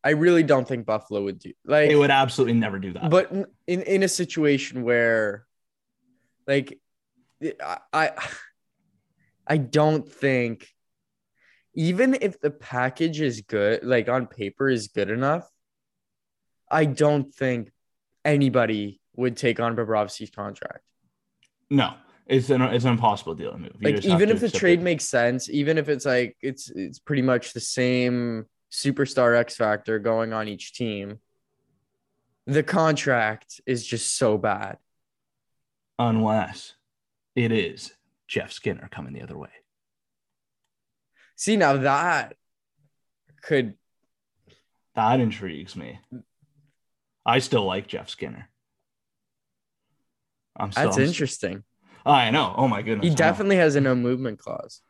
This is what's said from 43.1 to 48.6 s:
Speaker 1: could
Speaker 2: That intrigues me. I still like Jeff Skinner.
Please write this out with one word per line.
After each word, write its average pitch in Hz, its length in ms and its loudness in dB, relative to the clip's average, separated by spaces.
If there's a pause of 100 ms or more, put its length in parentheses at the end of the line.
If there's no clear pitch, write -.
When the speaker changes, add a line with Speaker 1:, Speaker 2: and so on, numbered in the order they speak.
Speaker 1:
could 127 300 0 (1200)
Speaker 2:
That 117 240 2
intrigues 95 560 -4
me. 69 240 -14 (1300)
I 117 140 4
still 123 260 0
like 92 220 -4
Jeff - 240 -12
Skinner. - 400 -14 (2000)